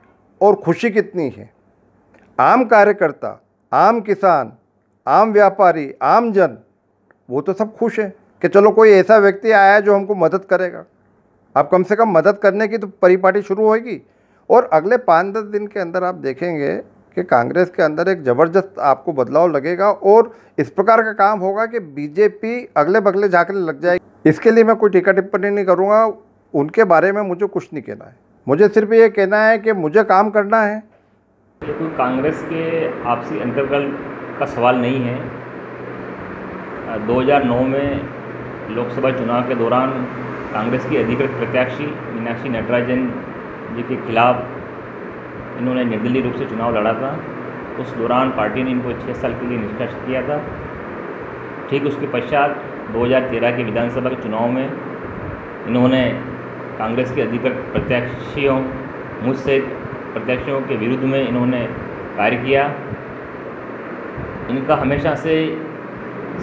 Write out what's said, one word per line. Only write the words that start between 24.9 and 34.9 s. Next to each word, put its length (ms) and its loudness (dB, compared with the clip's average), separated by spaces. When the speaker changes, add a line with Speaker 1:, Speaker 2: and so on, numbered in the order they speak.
Speaker 1:
टिप्पणी 380 0
नहीं 160 0
करूँगा, 480 4
उनके 300 2
बारे 280 6
में 100 -2
मुझे 240 -2
कुछ 280 -6
नहीं 100 -10
कहना 220 -12
है। 100 -20
मुझे 200 6
सिर्फ 260 2
ये 160 8
कहना 340 2
है 140 4
कि 160 0
मुझे 300 2
काम 260 4
करना 320 2
है। 220 -2
Speaker 2:
ये 100 -6
कोई 140 -6
कांग्रेस 560 -2
के 440 -2
आपसी 360 -4
अंतर्कल 580 -2
का 60 -2
सवाल 300 2
नहीं 260 0